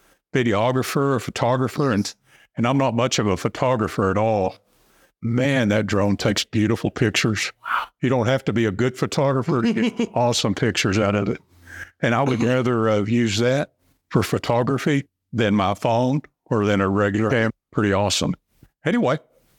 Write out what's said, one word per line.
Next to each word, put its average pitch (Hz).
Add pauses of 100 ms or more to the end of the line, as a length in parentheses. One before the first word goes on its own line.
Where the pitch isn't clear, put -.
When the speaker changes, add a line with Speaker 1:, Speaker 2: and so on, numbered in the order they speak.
(340)
Speaker 1:
videographer, 127
a 113
photographer, 127
and, 101 (420)
and 117
I'm 135
not 131
much 123
of 107
a 92
photographer 110
at 95
all. 104 (640)
Man, 123
that 104
drone 101
takes -
beautiful 107
pictures. - (500)
You 131
don't 120
have 131
to 120
be 113
a 104
good 120
photographer 135
to 226
get 220
Speaker 2:
<laughs> -
Speaker 1:
awesome 120
pictures 104
out 101
of 101
it. - (600)
And 117
I 117
would 131
Speaker 2:
Mm-hmm. 117
Speaker 1:
rather, 123
uh, 104
use 113
that 127 (360)
for 117
photography 127 (280)
than 104
my 101
phone 127 (240)
or 107
than 101
a 98
regular 104
cam. 113 (200)
Pretty 104
awesome. 98 (500)
Anyway, 156 (400)